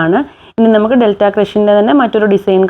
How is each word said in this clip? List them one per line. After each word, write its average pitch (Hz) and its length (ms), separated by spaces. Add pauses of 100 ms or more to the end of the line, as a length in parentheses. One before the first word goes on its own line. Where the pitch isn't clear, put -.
ആണ്. 170 160 (380)
ഇനി 226 100 (100)
നമുക്ക് 226 260
ഡെൽറ്റ 208 200 (140)
ക്രഷിൻ്റെ 208 400
തന്നെ 226 240
മറ്റൊരു 214 320
ഡിസൈൻ 190 360